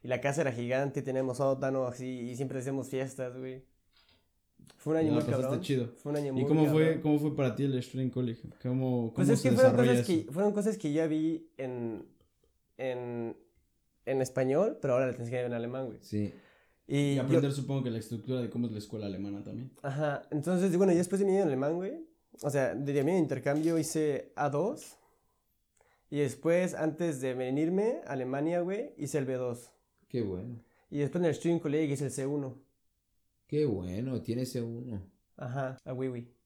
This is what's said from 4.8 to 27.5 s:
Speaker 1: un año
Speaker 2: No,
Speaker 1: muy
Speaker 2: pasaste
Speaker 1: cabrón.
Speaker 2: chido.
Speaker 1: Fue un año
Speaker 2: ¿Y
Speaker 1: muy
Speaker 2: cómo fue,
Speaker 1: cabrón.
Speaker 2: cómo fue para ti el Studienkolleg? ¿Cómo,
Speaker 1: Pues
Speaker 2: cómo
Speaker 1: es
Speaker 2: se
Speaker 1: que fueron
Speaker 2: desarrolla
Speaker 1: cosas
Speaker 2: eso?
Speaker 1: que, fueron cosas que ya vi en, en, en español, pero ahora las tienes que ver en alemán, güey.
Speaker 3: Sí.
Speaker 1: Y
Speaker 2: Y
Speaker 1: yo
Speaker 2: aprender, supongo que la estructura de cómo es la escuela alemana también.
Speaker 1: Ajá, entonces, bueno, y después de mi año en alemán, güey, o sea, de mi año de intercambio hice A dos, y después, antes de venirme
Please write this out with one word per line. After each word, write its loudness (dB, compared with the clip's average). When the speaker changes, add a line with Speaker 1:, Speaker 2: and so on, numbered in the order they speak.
Speaker 1:
un 4
año 4
Speaker 2:
No, 4
Speaker 1:
muy 2
Speaker 2:
pasaste 0
Speaker 1:
cabrón. -2
Speaker 2:
chido. 0
Speaker 1:
Fue -8
un -2
año -2
Speaker 2:
¿Y -4
Speaker 1:
muy 2
Speaker 2:
cómo 6
fue, 6
Speaker 1:
cabrón. 2
Speaker 2:
cómo 4
fue 0
para 2
ti -2
el 0
Studienkolleg? -2
¿Cómo, 0
Speaker 1:
Pues 4
Speaker 2:
cómo 8
Speaker 1:
es 4
Speaker 2:
se 4
Speaker 1:
que 6
fueron 10
Speaker 2:
desarrolla 6
Speaker 1:
cosas 0
Speaker 2:
eso? 2
Speaker 1:
que, -12
fueron 2
cosas 0
que -4
ya 2
vi 0
en, -4
en, -4
en 0
español, 2
pero 2
ahora 4
las -2
tienes -8
que -4
ver -2
en -4
alemán, -4
güey. -10
Speaker 3:
Sí. -4
Speaker 1:
Y 0
Speaker 2:
Y 2
Speaker 1:
yo 2
Speaker 2:
aprender, 4
supongo -2
que -2
la -2
estructura -6
de -4
cómo -2
es -4
la -6
escuela -8
alemana -6
también. -10
Speaker 1:
Ajá, -2
entonces, 2
bueno, 6
y 6
después 0
de 4
mi 4
año 4
en 4
alemán, 0
güey, -6
o -2
sea, 2
de -4
mi 2
año 2
de 4
intercambio 2
hice 0
A 0
dos, -2
y -2
después, 2
antes -2
de -2
venirme 0